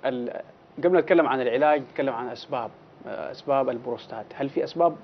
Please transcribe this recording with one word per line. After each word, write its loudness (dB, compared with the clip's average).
ال-، -4
قبل 6
نتكلم 6
عن 0
العلاج 4
نتكلم -4
عن -6
أسباب، -8
آه، -8
أسباب 0
البروستات. -6
هل -4
في -2
أسباب 2